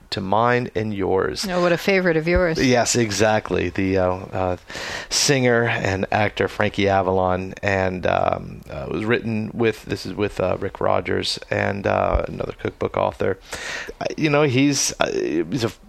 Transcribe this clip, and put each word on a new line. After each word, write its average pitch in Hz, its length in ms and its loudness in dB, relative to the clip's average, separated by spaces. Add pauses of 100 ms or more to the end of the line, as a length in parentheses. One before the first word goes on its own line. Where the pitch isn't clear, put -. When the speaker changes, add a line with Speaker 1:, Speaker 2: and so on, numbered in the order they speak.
(120)
Speaker 1:
to 107 100 -4
Mine 117 520 2
and 110 180 -2
Yours. 95 560 -2
Speaker 2:
Oh, 180 140 0
what 175 100 4
a 170 60 2
favorite 185 400 2
of 156 100 0
yours. 175 380 2
Speaker 1:
Yes, 123 300 4
exactly. 104 760 2
The, 95 300 0
uh, 90 120 2
uh, 92 460 -4 (540)
singer 123 540 4
and 98 460 0
actor 101 360 0
Frankie 101 420 0
Avalon, 92 720 2
and, 95 460 0
um, 50 540 0 (100)
uh, - 160 -8
it - 40 -8
was 107 140 -4
written 110 480 -2
with, 113 320 0
this - 220 -6
is 92 80 -8
with, 101 240 -2
uh, 92 200 2
Rick 95 220 -8
Rogers 98 560 0 (140)
and, 101 340 0
uh, 95 420 2
another - 260 -6
cookbook - 440 -4
author. 98 400 0 (640)
Uh, - 40 -4 (120)
you 156 140 0
know, 143 120 4
he's, 139 560 2
uh, - 120 0
he's 82 520 -2
a, 110 80 0 (180)